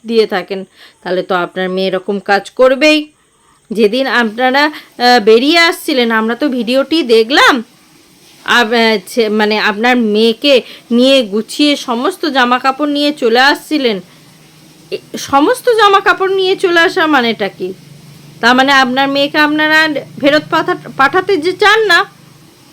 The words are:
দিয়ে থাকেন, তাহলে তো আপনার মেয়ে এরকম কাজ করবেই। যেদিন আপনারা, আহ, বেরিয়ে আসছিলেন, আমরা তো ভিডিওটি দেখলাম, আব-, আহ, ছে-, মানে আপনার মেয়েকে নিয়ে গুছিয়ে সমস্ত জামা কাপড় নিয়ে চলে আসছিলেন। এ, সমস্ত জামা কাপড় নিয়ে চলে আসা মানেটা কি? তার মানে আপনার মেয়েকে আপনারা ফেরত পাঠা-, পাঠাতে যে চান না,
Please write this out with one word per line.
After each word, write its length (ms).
দিয়ে 200
থাকেন, 380
তাহলে 200
তো 120
আপনার 360
মেয়ে 160
এরকম 340
কাজ 300
করবেই। 560
যেদিন 360
আপনারা, 580
আহ, 600
বেরিয়ে 340
আসছিলেন, 520
আমরা 240
তো 140
ভিডিওটি 540
দেখলাম, 640
আব-, 300
আহ, 320
ছে-, 240
মানে 280
আপনার 380
মেয়েকে 680
নিয়ে 320
গুছিয়ে 540
সমস্ত 500
জামা 320
কাপড় 320
নিয়ে 220
চলে 280
আসছিলেন। 600
এ, 80
সমস্ত 520
জামা 300
কাপড় 340
নিয়ে 220
চলে 240
আসা 260
মানেটা 420
কি? 240
তার 140
মানে 180
আপনার 360
মেয়েকে 300
আপনারা 500
ফেরত 300
পাঠা-, 460
পাঠাতে 400
যে 160
চান 340
না, 180